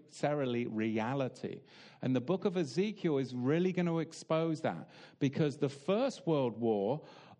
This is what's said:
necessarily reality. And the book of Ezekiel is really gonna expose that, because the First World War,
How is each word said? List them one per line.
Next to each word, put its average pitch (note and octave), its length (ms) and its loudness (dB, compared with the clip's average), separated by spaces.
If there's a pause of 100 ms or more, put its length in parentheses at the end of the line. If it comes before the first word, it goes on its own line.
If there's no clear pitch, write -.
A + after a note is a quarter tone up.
necessarily C3 600 0
reality. A2+ 920 -2 (420)
And B2+ 120 2
the B2 60 2
book F3 240 0
of F#3 120 0
Ezekiel E3+ 600 0
is B2 160 -2
really D#3 380 2
gonna E3+ 260 0
expose D#3+ 640 0
that, E2+ 280 -2 (300)
because C#3+ 380 2
the C#3 120 0
First A3+ 580 -2
World B2+ 320 2
War, A2+ 420 2 (380)